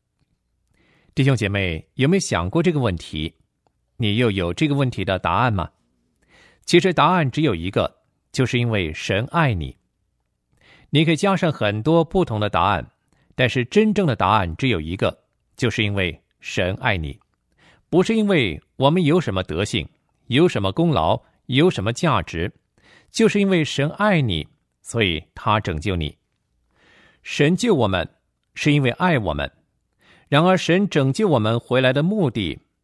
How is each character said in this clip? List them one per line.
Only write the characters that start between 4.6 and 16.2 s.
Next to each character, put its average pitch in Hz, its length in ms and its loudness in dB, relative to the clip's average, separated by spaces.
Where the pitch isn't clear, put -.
个 143 60 0
问 139 160 0
题 104 120 -6
的 92 160 -2
答 85 180 -2
案 120 140 2
吗？ 92 200 -4
其 - 120 4
实 180 140 2
答 147 140 2
案 165 240 2
只 147 100 -4
有 139 140 0
一 85 160 -6
个， - 320 -4
就 131 120 0
是 120 140 0
因 120 100 0
为 95 240 -2
神 104 380 -2
爱 151 240 0
你。 71 240 -8
你 151 160 2
可 170 40 2
以 160 60 2
加 196 180 0
上 170 160 0
很 107 320 -2
多 160 220 2
不 185 180 -2
同 117 160 -4
的 104 120 -2
答 85 140 0
案， 92 220 0
但 127 140 2
是 123 160 -2
真 214 300 2
正 196 120 0
的 127 80 0
答 95 160 2
案 92 260 2
只 135 120 -2
有 98 120 0
一 82 160 -8
个， 110 200 -2
就 120 140 0
是 113 120 -2
因 104 120 -2
为 90 260 -2